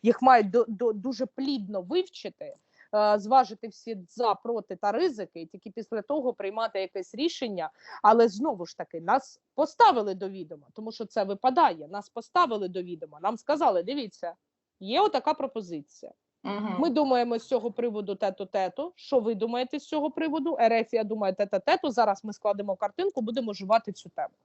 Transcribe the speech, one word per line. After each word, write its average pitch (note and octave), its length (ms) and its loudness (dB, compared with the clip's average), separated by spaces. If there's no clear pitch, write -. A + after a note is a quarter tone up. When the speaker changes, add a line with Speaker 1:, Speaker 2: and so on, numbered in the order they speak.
Speaker 1:
Їх A3+ 200 4
мають A#3+ 280 8
до-, A#3 180 4
до-, A3+ 240 -2
дуже A3 340 -4
плідно G#3+ 560 -6
вивчити, A#3 720 -6
е, G#3 240 4
зважити A3 500 2
всі G#3+ 300 -12
за, A3+ 260 0
проти A3 420 -6
та G3+ 160 -2
ризики, A3 480 -4
і E3 60 -12
тільки G3 240 -16
після A3 320 -8
того C4 300 -2
приймати G#3 480 -4
якесь F#3+ 340 -8
рішення. A3 560 -4
Але, A3+ 260 8
знову G3+ 380 -4
ж - 100 -18
таки, E3 240 -10
нас G#3 400 -2
поставили C4 600 4
до F#3+ 140 -8
відома, E3 440 -14
тому A3 200 -12
що A3 120 -10
це G3 200 -2
випадає, G3+ 640 2
нас G3 200 -12
поставили G#3+ 600 0
до F#3 140 -6
відома, D#3+ 400 -12
нам A3 160 0
сказали: C#4 440 2
«Дивіться, G3+ 520 -8
є A3+ 200 0
отака D4+ 340 2
пропозиція. F3+ 760 -10
Speaker 2:
Мгм. G3+ 360 -6
Speaker 1:
Ми D4 120 2
думаємо A#3+ 480 2
з - 100 -10
цього A3+ 240 -2
приводу G#3 420 -4
те-то, G3 320 -4
те-то. G3+ 500 -4
Що - 240 0
ви A3 140 -2
думаєте A#3+ 460 -4
з - 60 -20
цього D4+ 240 -2
приводу? D#4 500 -2
Ерефія A3+ 440 2
думає G3+ 280 -2
те-то, G3 260 -2
те-то. D#4 320 0
Зараз G#3 340 2
ми G#3 80 -8
складемо G3+ 440 -4
картинку, C#4+ 440 -4
будемо A3+ 340 -4
жувати G3 380 0
цю - 160 -18
тему». - 260 -8